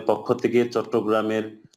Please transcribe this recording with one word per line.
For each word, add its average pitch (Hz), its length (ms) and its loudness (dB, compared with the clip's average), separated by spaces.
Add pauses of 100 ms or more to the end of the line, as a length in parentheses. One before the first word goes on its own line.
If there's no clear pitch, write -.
পক্ষ - 280 0
থেকে 120 360 2
চট্টগ্রামের 107 920 -2 (160)